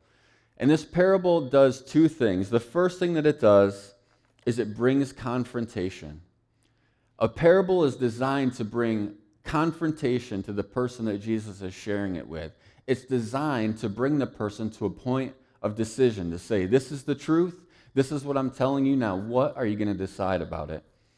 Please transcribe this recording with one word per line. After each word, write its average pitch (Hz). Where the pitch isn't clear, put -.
And 135
this 156
parable 180
does 135
two 160
things. 101
The 117
first 175
thing 175
that 151
it 135
does 101
is 117
it 107
brings 131
confrontation. 113
A 113
parable 180
is 127
designed 131
to 123
bring 110
confrontation 151
to 104
the 101
person 123
that 104
Jesus 107
is 92
sharing 101
it 64
with. 80
It's 131
designed 120
to 113
bring 127
the 135
person 107
to -
a 95
point 127
of 107
decision, 110
to 85
say, 95
"This 127
is 143
the 143
truth. 170
This 135
is 143
what 143
I'm 131
telling 135
you 135
now. 113
What 120
are 135
you 107
gonna 104
decide 95
about 80
it?" 78